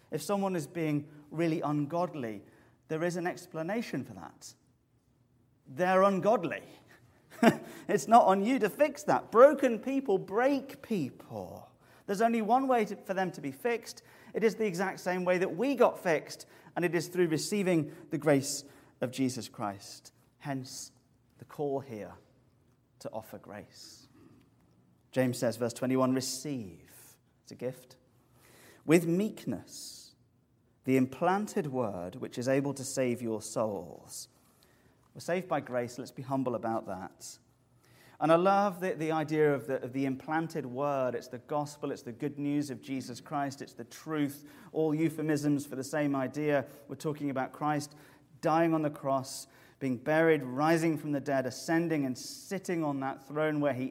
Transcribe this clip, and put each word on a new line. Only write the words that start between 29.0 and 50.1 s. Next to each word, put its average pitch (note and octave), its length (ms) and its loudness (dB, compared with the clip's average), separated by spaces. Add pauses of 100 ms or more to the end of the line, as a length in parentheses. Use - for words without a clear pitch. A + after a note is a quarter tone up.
meekness - 1120 -4 (720)
the C3 120 4
implanted F3 720 0
word G2+ 480 -4
which A#2+ 220 -10
is B2 100 -4
able C#3 260 2
to C3+ 100 -10
save B2 380 -2
your A2 200 -4
souls." G2+ 880 -6 (840)
We're C#3 80 -16
saved F3+ 260 -2
by D3+ 140 -2
grace. B2 360 -6
Let's B2 140 -10
be C3+ 120 -12
humble B2+ 320 -2
about A2+ 320 -4
that. - 500 -12 (840)
And D#3 140 6
I - 20 10
love G3 460 4
the, F3+ 140 -2
the D#3 180 -2
idea D3+ 400 4
of C3+ 120 -4
the, C3 160 -2
of A#2+ 120 -8
the C#3 120 0
implanted D#3 600 -4
word. C3 500 -2
It's - 140 -8
the B2+ 80 -10
gospel. D3 540 -6
It's - 100 -8
the B2 100 -12
good C#3+ 260 -6
news C#3+ 320 -2
of A#2 120 -10
Jesus B2+ 400 -8
Christ. C#3+ 400 -6
It's - 120 -14
the A#2+ 120 -14
truth. D3 580 -4 (300)
All D#3 200 2
euphemisms D3+ 720 0
for B2 120 -10
the C3 80 -4
same D3 320 0
idea. C#3 480 0 (240)
We're C#3 60 -12
talking D3 340 -4
about C3 240 -4
Christ D3 420 -2 (460)
dying E3 320 4
on D#3 80 2
the D3+ 80 0
cross, C3+ 580 -4 (320)
being C3 160 -2
buried, D#3 480 4